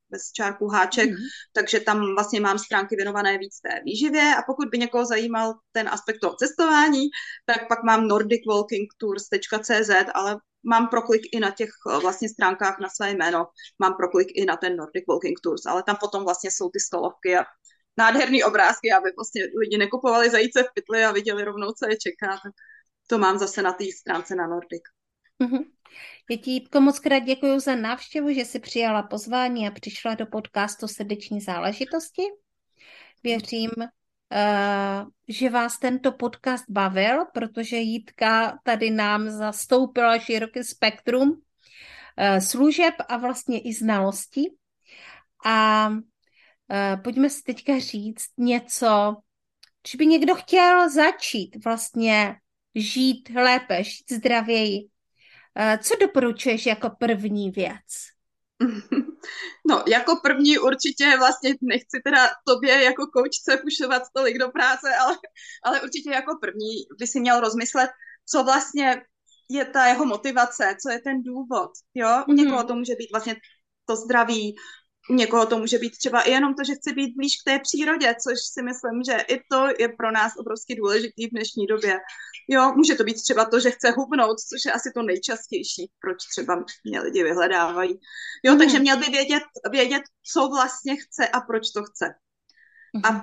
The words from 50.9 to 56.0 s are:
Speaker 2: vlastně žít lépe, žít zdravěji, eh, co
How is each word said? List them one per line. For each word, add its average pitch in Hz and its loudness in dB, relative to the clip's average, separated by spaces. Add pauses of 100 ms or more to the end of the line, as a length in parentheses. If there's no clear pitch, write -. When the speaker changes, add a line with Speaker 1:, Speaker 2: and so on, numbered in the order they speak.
Speaker 2:
vlastně 226 0 (400)
žít 254 -2
lépe, 247 2
žít - -12
zdravěji, 226 0 (760)
eh, 214 2
co - 0